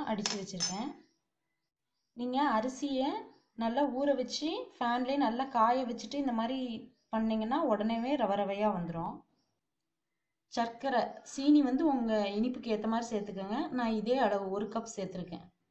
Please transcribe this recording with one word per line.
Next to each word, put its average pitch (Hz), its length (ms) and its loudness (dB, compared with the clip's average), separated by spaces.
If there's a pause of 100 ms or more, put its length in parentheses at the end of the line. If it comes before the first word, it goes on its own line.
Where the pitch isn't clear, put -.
(100)
அடிச்சு 202 300 -2
வச்சிருக்கேன். 185 500 -4 (1300)
நீங்க 247 180 -2 (180)
அரிசியை 262 520 0 (540)
நல்லா 233 200 2 (180)
ஊற 285 180 4
வச்சு 294 300 -4 (260)
ஃபேன்லயே 247 480 0
நல்லா 240 220 2 (100)
காய 247 360 6
வச்சுட்டு 262 340 -6
இந்த 247 160 0
மாதிரி 254 180 0 (560)
பண்ணீங்கன்னா 220 460 0 (100)
உடனேவே 226 420 0 (100)
ரவை 196 180 2
ரவையா 202 360 0
வந்துரும். 170 380 -4 (1400)
சர்க்கரை, 233 440 0 (300)
சீனி 294 380 6
வந்து 294 240 2
உங்க 233 180 2 (240)
இனிப்புக்கு 233 400 0
ஏத்த 220 180 0
மாதிரி 233 180 -2
சேர்த்துக்கோங்க. 202 460 -4 (200)
நான் 226 220 0
இதே 240 260 2
அளவு 196 200 0 (120)
ஒரு 214 180 -2
cup 220 200 -6
சேர்த்துருக்கேன். 180 520 -8 (220)